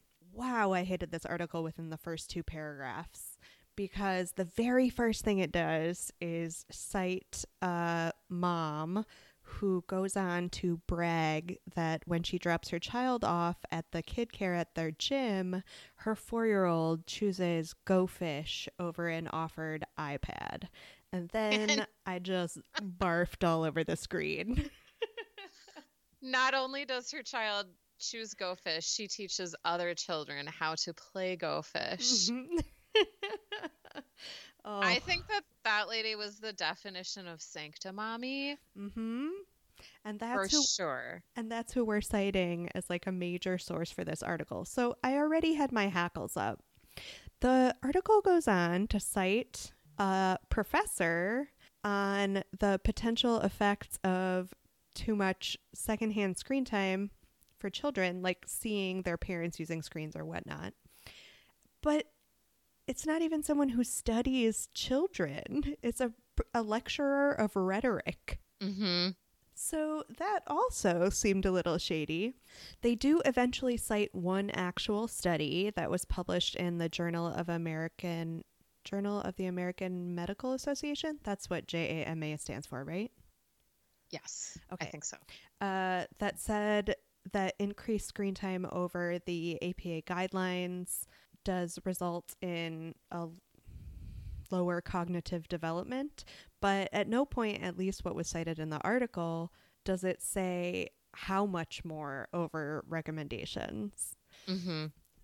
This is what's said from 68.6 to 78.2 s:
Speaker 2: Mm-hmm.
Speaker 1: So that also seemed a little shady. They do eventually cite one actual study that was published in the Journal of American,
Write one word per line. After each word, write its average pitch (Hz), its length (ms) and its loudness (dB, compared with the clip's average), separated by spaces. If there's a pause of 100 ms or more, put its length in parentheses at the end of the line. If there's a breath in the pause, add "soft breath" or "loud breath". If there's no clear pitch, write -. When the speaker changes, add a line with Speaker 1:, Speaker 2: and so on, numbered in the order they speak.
Speaker 2:
Mm-hmm. 190 460 2 (460)
Speaker 1:
So 311 500 -2 (140)
that 392 280 0
also 202 640 4
seemed 196 360 2
a 190 40 2
little 175 280 2
shady. 165 580 -2 (460 loud breath)
They 240 120 4
do 285 300 6
eventually 247 520 4
cite 208 380 0
one 185 360 0
actual 208 580 -2
study 175 640 0
that 165 160 0
was 180 140 0
published 180 500 0
in 170 240 0
the 165 100 2
Journal 170 380 -2
of 170 220 -2
American, 165 960 -4 (400)